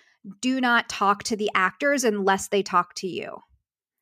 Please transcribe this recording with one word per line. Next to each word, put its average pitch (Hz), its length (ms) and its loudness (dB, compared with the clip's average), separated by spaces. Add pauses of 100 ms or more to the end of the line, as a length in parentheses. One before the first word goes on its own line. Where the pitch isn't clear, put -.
(420)
"Do 262 200 0
not 240 280 2
talk 202 340 0
to - 120 -4
the 202 200 -2
actors 247 480 2
unless 196 460 2
they 202 140 2
talk 180 320 0
to 190 120 -8
you." - 300 -8 (640)